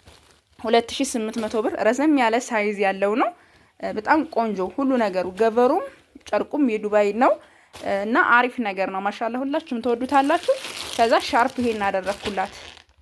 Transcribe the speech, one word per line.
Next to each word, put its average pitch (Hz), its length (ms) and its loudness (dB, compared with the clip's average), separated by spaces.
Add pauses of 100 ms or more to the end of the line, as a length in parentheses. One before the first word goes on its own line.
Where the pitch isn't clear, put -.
(580)
ሁለት 233 320 2
ሺህ - 180 -4
ስምንት 220 300 -4
መቶ 214 220 -6
ብር 254 200 -2
ረዘም 247 360 2
ያለ 233 240 2
ሳይዝ 208 380 -2
ያለው 196 360 0
ነው። 339 160 0 (500)
እ፣ 190 120 -6
በጣም 214 280 2 (100)
ቆንጆ 220 280 -2 (120)
ሁሉ 269 280 -2
ነገሩ 185 360 -2
ገበሩም 240 500 2 (400)
ጨርቁም 285 420 -2
የዱባይ 208 480 2
ነው። 262 180 4 (420)
እ፣ - 160 -8 (100)
እና 220 160 -2 (140)
አሪፍ 247 300 4
ነገር 190 300 -2
ነው። 190 120 -6
ማሻአላ 226 360 -4
ሁላችሁም 277 440 -4
ትወዱታላችሁ። 269 720 2 (360)
ከዛ 233 320 4
ሻርፕ 254 360 0
ይሄን 226 260 0
አደረኩላት። 190 720 -4 (480)